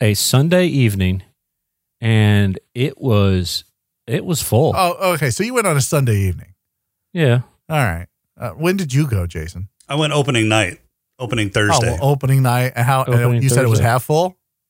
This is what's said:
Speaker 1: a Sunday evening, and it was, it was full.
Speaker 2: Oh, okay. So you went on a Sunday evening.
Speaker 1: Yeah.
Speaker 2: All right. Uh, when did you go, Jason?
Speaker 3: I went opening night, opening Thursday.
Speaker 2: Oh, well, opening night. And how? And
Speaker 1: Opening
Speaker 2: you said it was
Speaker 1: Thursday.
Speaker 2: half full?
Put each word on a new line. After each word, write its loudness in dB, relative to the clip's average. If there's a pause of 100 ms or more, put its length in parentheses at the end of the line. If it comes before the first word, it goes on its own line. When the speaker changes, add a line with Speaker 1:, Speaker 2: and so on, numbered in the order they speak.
Speaker 1:
a 2
Sunday 2
evening, 0 (760)
and 2 (140)
it -4
was, 0 (420)
it -6
was -4
full. 2
Speaker 2:
Oh, 0
okay. -2
So -4
you -6
went 0
on 0
a 0
Sunday 0
evening. -4 (600)
Speaker 1:
Yeah. 2 (280)
Speaker 2:
All -2
right. -2 (320)
Uh, -10
when -2
did -6
you 0
go, -2
Jason? -10 (200)
Speaker 3:
I -6
went -2
opening 2
night, 0 (380)
opening -4
Thursday. 0
Speaker 2:
Oh, -2
well, 0
opening 0
night. 0
And 0
how? 0
And -2
Speaker 1:
Opening 2
Speaker 2:
you 2
said 2
it 2
was 2
Speaker 1:
Thursday. 2
Speaker 2:
half 0
full? -2 (320)